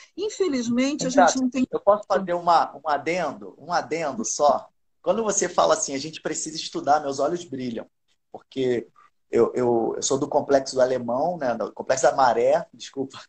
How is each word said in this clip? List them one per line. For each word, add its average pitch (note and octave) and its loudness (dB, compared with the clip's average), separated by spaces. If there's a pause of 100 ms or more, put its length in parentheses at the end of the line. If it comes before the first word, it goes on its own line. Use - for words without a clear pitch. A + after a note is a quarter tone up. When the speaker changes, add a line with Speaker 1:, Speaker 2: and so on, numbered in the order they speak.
(160)
Speaker 1:
infelizmente, C#4 -2
a - -2
gente C4 4
Speaker 2:
Exato. B3+ 2
Speaker 1:
não C4 0
tem C4 -2
Speaker 2:
Eu A#3 -4
posso G#3 4
fazer F#3+ 0
uma, F3 2
um C#3+ -10
adendo, C#3 -2
um D3 -12
adendo D#3 -2
só? - 2 (320)
Quando G3+ 0
você G3+ 0
fala E3+ 4
assim, D3+ -2
"A - -4
gente D3+ -10
precisa D#3 -8
estudar", D3 0
meus C#3 -6
olhos E3+ -2
brilham, B2 -8 (440)
porque B2 -4 (440)
eu, A#2 4
eu, A#2+ 0
eu - -8
sou C3 0
do C#3+ -2
Complexo C3+ 0
do C3 2
Alemão, B2+ 0
né, C3 -2
do G#2+ -6
Complexo - -4
da D3+ 6
Maré, B2+ 4
desculpa, - -10